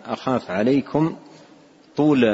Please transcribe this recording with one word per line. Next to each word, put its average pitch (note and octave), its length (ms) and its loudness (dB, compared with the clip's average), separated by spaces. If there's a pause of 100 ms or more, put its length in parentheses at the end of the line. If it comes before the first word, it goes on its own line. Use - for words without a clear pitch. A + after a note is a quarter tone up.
أخاف A#2 460 -6
عليكم C3 640 0 (800)
طول C#3+ 360 4